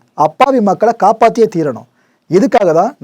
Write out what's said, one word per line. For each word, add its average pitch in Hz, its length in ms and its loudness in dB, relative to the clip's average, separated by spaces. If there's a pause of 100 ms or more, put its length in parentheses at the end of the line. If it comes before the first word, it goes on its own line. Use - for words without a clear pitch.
(260)
அப்பாவி 262 420 -2
மக்களை 190 240 0 (120)
காப்பாத்தியே 220 500 2
தீரணும். 139 340 -6 (480)
இதுக்காக 214 420 2
தான் 226 140 0 (120)